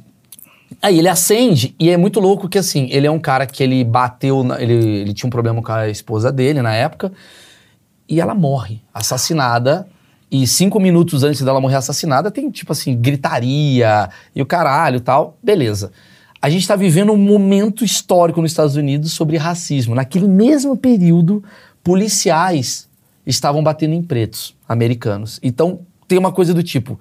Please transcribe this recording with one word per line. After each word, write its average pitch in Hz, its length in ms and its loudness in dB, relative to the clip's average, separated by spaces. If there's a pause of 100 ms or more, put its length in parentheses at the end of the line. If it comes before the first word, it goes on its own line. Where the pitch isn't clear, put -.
(800)
aí 202 160 4
ele 170 120 4
acende, 185 680 2
e 165 100 4
é 175 80 2
muito 208 240 2
louco 190 260 2
que 190 100 -2
assim, 147 340 -2
ele 139 160 2
é 151 40 2
um 160 80 -2
cara 135 260 0
que - 160 -6
ele 131 220 2
bateu, 127 640 0
na, 131 160 -4
ele, 120 120 0
ele 104 400 0
tinha 123 140 -6
um 120 40 -4
problema 113 300 -2
com 117 120 -8
a 110 160 -2
esposa 110 420 -4
dele 135 300 0
na 113 120 -2
época, 165 380 -4 (960)
e 160 140 0
ela 208 120 -2
morre, 135 480 -2 (120)
assassinada. 131 960 -2 (440)
E 135 160 0
cinco 185 320 0
minutos 170 440 2
antes 143 200 0
dela 131 180 0
morrer 135 140 0
assassinada, 143 560 -2
tem, 277 180 -6
tipo - 220 -10
assim, 139 260 -4
gritaria 127 1120 0 (260)
e 135 60 -2
o 135 40 -4
caralho 151 520 0
e - 20 -4
tal. 139 420 0
Beleza. 110 500 0 (500)
A 139 80 0
gente 180 180 0
tá 208 80 2
vivendo 196 380 2
um 208 40 2
momento 202 680 2
histórico 170 560 0
nos 160 100 0
Estados 147 240 0
Unidos 151 380 -2
sobre 160 240 -2
racismo. 147 580 -4
Naquele 175 320 0
mesmo 254 480 2
período, 185 680 2 (400)
policiais 180 1040 0 (360)
estavam 147 380 -2
batendo 156 300 0
em 170 100 -2
pretos 120 520 -6 (120)
americanos. 117 720 -4
Então, 160 380 -2 (280)
tem 180 100 2
uma 185 140 0
coisa 185 220 0
do 170 100 0
tipo: - 380 -6